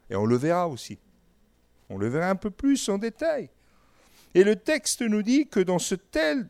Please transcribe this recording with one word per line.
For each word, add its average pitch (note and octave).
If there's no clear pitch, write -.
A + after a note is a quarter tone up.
Et G2
on G2+
le A#2
verra E3+
aussi. A#2
On G2
le G2+
verra D#3+
un G3
peu G3
plus C#4
en G3
détail. A#3
Et F3+
le G#3+
texte -
nous G#3+
dit C4
que -
dans F3+
ce -
tel, C#4+